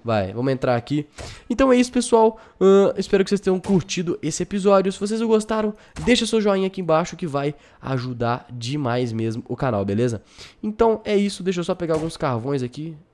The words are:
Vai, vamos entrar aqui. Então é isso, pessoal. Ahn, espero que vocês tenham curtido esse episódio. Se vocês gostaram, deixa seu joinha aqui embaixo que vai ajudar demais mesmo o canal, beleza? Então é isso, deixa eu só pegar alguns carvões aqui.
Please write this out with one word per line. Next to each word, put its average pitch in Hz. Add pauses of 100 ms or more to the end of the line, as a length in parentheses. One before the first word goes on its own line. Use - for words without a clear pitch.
Vai, 104
vamos 123
entrar 127
aqui. 147 (440)
Então 262
é -
isso, 247
pessoal. 226 (200)
Ahn, 196
espero 190
que 190
vocês 202
tenham 190
curtido 180
esse 156
episódio. 196
Se -
vocês 220
gostaram, 220 (300)
deixa 233
seu 220
joinha 196
aqui 190
embaixo 165
que 175
vai 143 (280)
ajudar 123
demais 123
mesmo 113
o 123
canal, 110
beleza? 107 (400)
Então 220
é 208
isso, 202
deixa 175
eu 170
só 185
pegar 170
alguns 160
carvões 131
aqui. 147 (180)